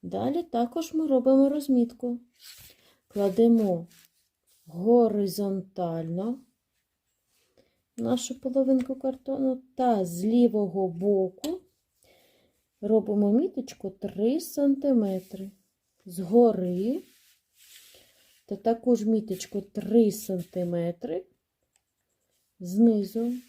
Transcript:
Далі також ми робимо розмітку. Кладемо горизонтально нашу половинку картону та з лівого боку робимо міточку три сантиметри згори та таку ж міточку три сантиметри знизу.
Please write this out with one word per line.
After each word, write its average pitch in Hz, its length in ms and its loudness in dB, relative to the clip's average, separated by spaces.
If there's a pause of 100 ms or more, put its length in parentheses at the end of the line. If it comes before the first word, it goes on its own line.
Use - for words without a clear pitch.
Далі 220 420 -4
також 247 500 -6
ми 320 140 -2
робимо 269 420 4
розмітку. 247 720 -2 (880)
Кладемо 202 800 2 (800)
горизонтально 190 1700 0 (1600)
нашу 247 420 -4
половинку 262 560 0
картону 262 680 -4 (120)
та 233 300 2
з 175 200 -6
лівого 208 640 2
боку 190 720 -2 (1200)
робимо 208 500 2
міточку 262 580 -2
три 208 500 -4
сантиметри 240 1120 -2 (540)
згори 190 1000 2 (1400)
та 202 100 -10
таку 233 400 0
ж 214 140 -2
міточку 208 520 -4
три 214 500 2
сантиметри 180 1120 -6 (1300)
знизу. 214 720 2 (160)